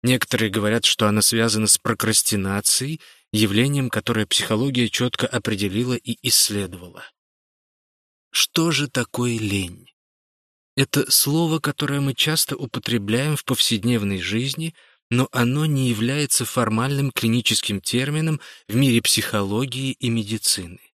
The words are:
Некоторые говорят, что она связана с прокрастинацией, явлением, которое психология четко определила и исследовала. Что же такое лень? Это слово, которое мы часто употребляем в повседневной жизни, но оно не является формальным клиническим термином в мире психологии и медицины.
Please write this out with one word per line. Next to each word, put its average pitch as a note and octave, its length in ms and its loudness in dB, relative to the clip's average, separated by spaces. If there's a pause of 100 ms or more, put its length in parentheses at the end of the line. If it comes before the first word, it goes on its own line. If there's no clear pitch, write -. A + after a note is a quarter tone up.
Некоторые A#2+ 480 0
говорят, G#2+ 340 0
что - 240 2
она G#2 140 4
связана A2 440 2
с - 120 4
прокрастинацией, G#2+ 1200 0 (320)
явлением, A#2 560 2
которое G#2+ 380 -2
психология A#2+ 640 0
четко - 360 -2
определила A2 680 -2
и A#2 240 -6 (100)
исследовала. F2+ 800 -2 (1200)
Что - 400 0
же C#3+ 160 0
такое A#2+ 520 -2
лень? G2 480 -4 (920)
Это - 300 0
слово, D#3+ 480 2
которое C#3+ 420 -4
мы C#3 140 0
часто - 420 0
употребляем A#2+ 800 -2
в - 80 -8
повседневной G#2 760 0
жизни, B2+ 540 -4 (360)
но B2 200 2
оно B2+ 360 2
не C3 240 2
является B2 560 0
формальным B2+ 640 0
клиническим A2+ 720 0
термином D3 580 -2 (260)
в G#2 100 -2
мире B2 260 4
психологии A#2+ 920 0
и B2 160 -4
медицины. G#2 720 -2 (160)